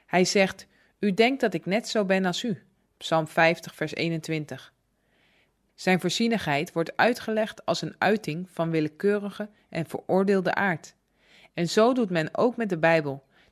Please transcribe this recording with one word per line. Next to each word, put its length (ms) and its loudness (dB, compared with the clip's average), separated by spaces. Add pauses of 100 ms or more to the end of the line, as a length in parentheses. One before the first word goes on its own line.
Hij 200 2
zegt, 420 0 (320)
"U 140 0
denkt 280 2
dat 120 0
ik 120 -6
net 220 -2
zo 180 0
ben 200 2
als 180 -4
u." 180 -4 (360)
Psalm 300 -2
vijftig, 480 0
vers 180 -6
eenentwintig. 800 -6 (1000)
Zijn 260 0
voorzienigheid 720 -2
wordt 260 -4
uitgelegd 680 -2
als 160 -2
een 160 -8
uiting 520 0
van 200 -4
willekeurige 800 -2 (200)
en 160 -6
veroordeelde 680 0
aard. 420 -2 (580)
En 160 -2
zo 240 4
doet 160 0
men 220 -2
ook 260 0
met 120 -2
de 80 -2
Bijbel, 460 2 (280)